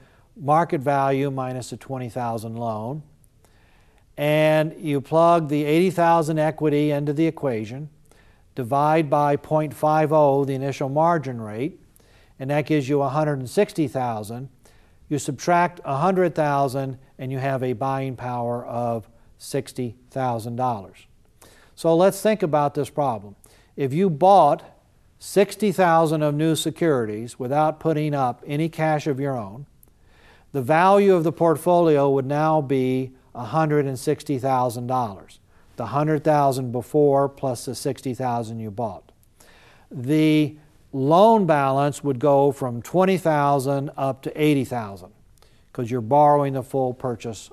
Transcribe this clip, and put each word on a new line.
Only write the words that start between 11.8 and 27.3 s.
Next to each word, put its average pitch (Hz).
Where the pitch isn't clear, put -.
and 135
that 147
gives 147
you 143
a 135
hundred 147
and 123
sixty 190
thousand. 120
You 147
subtract 175
a 139
hundred 180
thousand, 139
and 131
you 135
have 135
a 127
buying 135
power 120
of 120
sixty 127
thousand 120
dollars. 113
So 165
let's 185
think 214
about 147
this 139
problem. 110
If 135
you 185
bought 170
sixty 202
thousand 165
of 147
new 156
securities 120